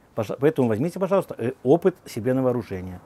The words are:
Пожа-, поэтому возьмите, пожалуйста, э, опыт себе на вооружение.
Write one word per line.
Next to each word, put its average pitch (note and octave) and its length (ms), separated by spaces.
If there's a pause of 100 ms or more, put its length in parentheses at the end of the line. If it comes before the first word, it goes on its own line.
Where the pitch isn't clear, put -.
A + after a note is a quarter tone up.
(140)
Пожа-, A2 240
поэтому C#3 300
возьмите, C3+ 320
пожалуйста, F#3+ 380
э, A#2 140 (100)
опыт E3+ 420
себе A#2+ 300
на C3 80
вооружение. G2 640